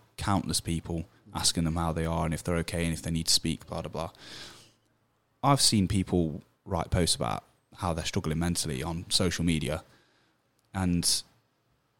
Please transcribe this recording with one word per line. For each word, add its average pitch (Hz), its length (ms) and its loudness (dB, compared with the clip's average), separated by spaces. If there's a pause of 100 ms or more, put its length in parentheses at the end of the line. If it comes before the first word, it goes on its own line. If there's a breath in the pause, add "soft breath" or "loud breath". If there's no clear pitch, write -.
(180)
countless 95 440 0
people 82 440 -4 (280 soft breath)
asking - 300 0
them 82 140 0
how 82 160 0
they 82 120 -2
are 82 200 0
and 80 80 -2
if 78 100 -4
they're 87 140 0
okay 85 260 -2
and 85 100 0
if 82 80 -8
they - 80 -6
need 82 160 -2
to - 80 4
speak, - 320 0
blah, 82 160 -8
blah, 82 80 -10
blah. 82 200 -6 (1300 loud breath)
I've 139 200 4
seen 101 260 6
people 87 540 2 (240)
write 85 260 -4
posts 87 240 4
about 58 300 -2 (320)
how 87 160 0
they're 80 100 -4
struggling 80 340 -2
mentally 80 460 -2
on 87 240 -4
social 87 380 2
media, 80 360 0 (920 soft breath)
and 90 500 2 (760)